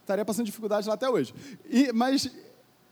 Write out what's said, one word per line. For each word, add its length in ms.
estaria 240
passando 220
dificuldade 420
lá 60
até 160
hoje. 240
E, 240
mas 380